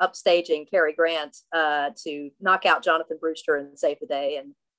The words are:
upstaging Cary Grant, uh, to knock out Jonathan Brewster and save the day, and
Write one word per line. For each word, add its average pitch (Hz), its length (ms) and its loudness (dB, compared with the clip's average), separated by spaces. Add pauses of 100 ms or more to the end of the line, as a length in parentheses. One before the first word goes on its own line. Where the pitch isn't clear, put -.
upstaging 175 720 2
Cary 160 240 2
Grant, 165 420 -2 (160)
uh, 147 380 0 (140)
to 147 260 -10 (100)
knock 190 240 2
out 170 200 2
Jonathan 160 360 0
Brewster 160 360 -2
and 143 220 -10
save 147 220 -2
the - 60 -12
day, 143 320 -4
and 139 160 -14 (240)